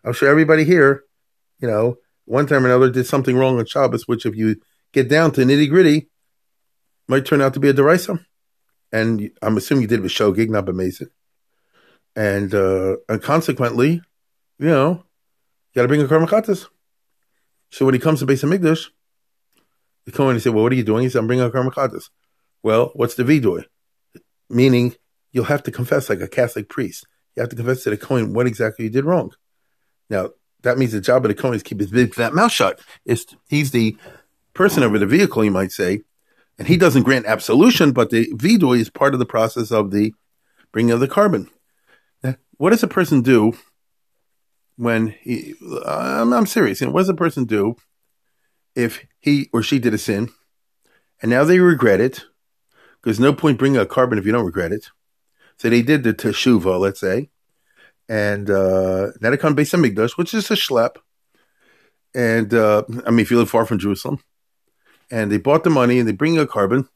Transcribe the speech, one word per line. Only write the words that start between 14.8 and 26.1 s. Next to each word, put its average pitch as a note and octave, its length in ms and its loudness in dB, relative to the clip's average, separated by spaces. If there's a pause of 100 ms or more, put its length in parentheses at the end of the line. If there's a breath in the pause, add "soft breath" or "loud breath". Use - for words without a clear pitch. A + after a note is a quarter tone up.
you - 840 -14
gotta B2 120 2
bring D3 140 2
a C#3 40 2
karm D#3+ 220 2
chatas. G#3+ 400 -2 (1040)
So - 140 -2
when C3+ 80 4
he B2 60 0
comes D#3 200 0
to C#3 60 -4
Beis C3+ 180 0
Hamikdash, D#3+ 460 0 (1160)
the A#2 60 -18
Kohen, C3+ 240 0
he A2 40 -2
said, A#2+ 140 -2
"Well, G#2+ 100 2
what B2 80 2
are C3 40 0
you B2 80 -2
doing?" A2 200 0
He C3 60 -2
said, B2+ 100 -2
"I'm A2 80 -4
bringing B2 180 0
a A#2 40 -2
karm B2+ 220 -2
chatas." - 380 -6 (540)
Well, A2+ 300 0
what's - 220 -4
the B2 80 -2
vidoy? A#2 420 0 (840)
Meaning, B2 460 2 (360)
you'll A#2+ 140 -2
have C#3+ 180 -2
to - 80 -8
confess D3 380 -4
like G2 100 -2